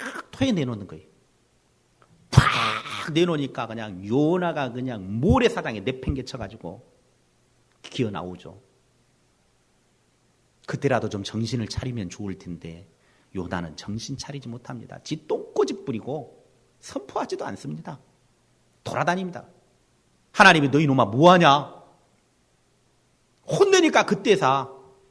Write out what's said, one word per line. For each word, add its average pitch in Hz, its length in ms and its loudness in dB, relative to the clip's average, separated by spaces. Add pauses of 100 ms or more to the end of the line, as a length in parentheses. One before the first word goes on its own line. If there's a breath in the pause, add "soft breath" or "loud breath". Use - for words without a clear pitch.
(300)
토해내놓는 127 560 -2
거예요. 78 180 -18 (1300)
팍 - 840 2
내놓으니까 147 540 0
그냥 107 400 -10
요나가 151 680 0
그냥 113 480 -6
모래사장에 185 600 2
내팽개쳐가지고 113 1080 -8 (920)
기어나오죠. 92 760 -8 (2000)
그때라도 127 440 -2
좀 101 120 -6
정신을 110 460 -6
차리면 120 400 -8
좋을 98 300 -10
텐데 85 480 -14 (500)
요나는 85 400 -6
정신 113 400 -10
차리지 139 320 -12
못합니다. 117 540 -14
지 - 240 -10
똥꼬집 - 580 -4
부리고 127 580 -8 (380)
선포하지도 - 640 -8
않습니다. 151 540 -12 (840)
돌아다닙니다. 175 600 -4 (880)
하나님이 160 380 8
"너 139 100 4
이놈아 135 260 4
뭐하냐?" 147 680 6 (1700)
혼내니까 359 600 4
그때사 139 640 2 (400)